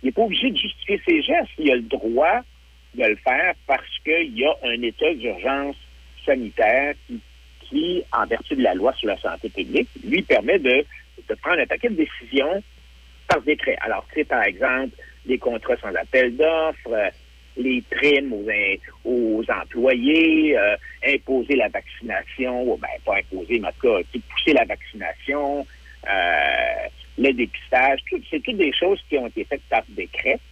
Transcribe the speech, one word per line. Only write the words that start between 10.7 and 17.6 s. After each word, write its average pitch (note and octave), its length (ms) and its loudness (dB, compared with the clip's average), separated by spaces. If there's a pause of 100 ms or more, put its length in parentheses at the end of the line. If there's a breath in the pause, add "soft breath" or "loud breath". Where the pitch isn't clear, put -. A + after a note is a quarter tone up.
de G#2+ 140 -2
prendre E3 180 0
un B2 60 0
paquet - 220 -2
de A3 80 -2
décisions D#3 680 -2 (680)
par E3 140 2
décret. D3 380 0
Alors, G#2 320 -4
tu D3+ 80 -4
sais, D3 40 0
par B2 180 0
exemple, B2+ 480 0 (340 loud breath)
les B2+ 140 -2
contrats A#2+ 400 -2
sans G2+ 160 -8
appel B2 420 2
d'offres, D#3+ 560 0
euh, G#2 160 0 (480)
les B2+ 340 -2